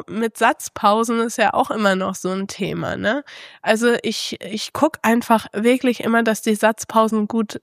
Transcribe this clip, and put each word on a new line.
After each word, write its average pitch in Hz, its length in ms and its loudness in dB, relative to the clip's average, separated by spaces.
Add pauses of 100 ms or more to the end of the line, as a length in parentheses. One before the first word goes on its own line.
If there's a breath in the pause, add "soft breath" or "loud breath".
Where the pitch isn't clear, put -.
mit 220 300 -4
Satzpausen 226 840 2
ist 226 160 -2
ja 208 160 2
auch - 180 0
immer 202 240 2
noch 190 200 -4
so - 160 -6
ein 196 180 -4
Thema, 170 480 -6
ne? 220 260 -2 (380 loud breath)
Also 233 420 2
ich, - 380 -6
ich - 320 -10
guck - 300 0
einfach 226 500 2
wirklich 247 500 2
immer, 233 200 2
dass 220 180 0
die 220 140 0
Satzpausen 220 720 2
gut 226 340 -4